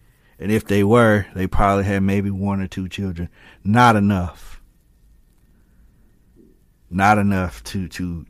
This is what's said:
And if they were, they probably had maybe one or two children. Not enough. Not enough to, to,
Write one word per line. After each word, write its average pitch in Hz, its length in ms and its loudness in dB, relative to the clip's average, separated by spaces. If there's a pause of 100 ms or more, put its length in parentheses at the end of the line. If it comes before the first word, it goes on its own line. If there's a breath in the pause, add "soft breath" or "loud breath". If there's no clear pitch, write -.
(400)
And 98 140 -4
if 110 120 -2
they 101 200 2
were, 107 400 4 (100)
they 92 120 -4
probably 101 360 2
had 98 180 -2
maybe 98 300 -2
one 98 300 -4
or 92 60 -6
two 95 200 -8
children. 87 400 -8 (340 soft breath)
Not 113 360 4
enough. 101 640 -2 (2250)
Not 98 280 2
enough 98 480 -2
to, 95 240 -8
to, 87 400 -8